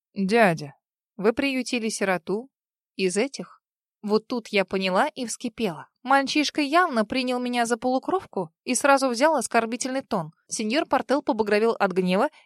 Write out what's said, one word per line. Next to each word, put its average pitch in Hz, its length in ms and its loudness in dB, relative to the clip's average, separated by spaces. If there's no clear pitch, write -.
«Дядя, 185 600 2
вы 214 160 2
приютили 254 560 -2
сироту 202 640 -2
из 180 220 0
этих?» 208 420 -4
Вот 214 240 0
тут 240 220 -6
я 196 160 2
поняла 190 440 0
и 254 180 -8
вскипела. 214 640 -6
Мальчишка 277 600 0
явно 285 420 2
принял 254 340 -2
меня 247 280 -2
за 233 100 0
полукровку 254 760 -2
и 254 100 -2
сразу 269 340 2
взял 269 280 2
оскорбительный 240 640 -2
тон. 165 320 -6
Сеньор 240 380 -2
Портел 277 360 0
побагровел 214 500 2
от 196 200 0
гнева 185 380 2